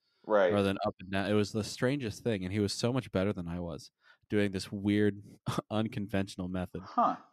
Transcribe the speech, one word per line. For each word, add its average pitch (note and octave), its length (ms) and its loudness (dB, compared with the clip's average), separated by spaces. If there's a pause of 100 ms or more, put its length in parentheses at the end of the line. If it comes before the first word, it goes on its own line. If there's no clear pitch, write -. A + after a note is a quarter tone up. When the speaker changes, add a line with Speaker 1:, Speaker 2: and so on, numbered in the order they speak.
(260)
Speaker 1:
Right. G2+ 340 6
Speaker 2:
rather G2 80 4
than G2 180 0
up G#2 140 -4
and F#2 120 -12
down. G2 180 0
It G#2 40 4
was G#2 180 2
the G#2+ 120 -2
strangest B2+ 600 -2
thing, G2+ 200 0
and F#2 80 -4
he G#2+ 80 0
was G2 140 2
so A#2+ 180 0
much B2+ 200 -4
better G2 220 2
than F2 140 -6
I F2 120 -6
was, E2 320 -10 (380)
doing G2+ 220 2
this F#2+ 200 -6
weird, G#2 500 2 (240)
<laughs> - 240 -4
unconventional G2 800 -2
method. F#2 460 -6
Speaker 1:
Huh. A3+ 220 2 (160)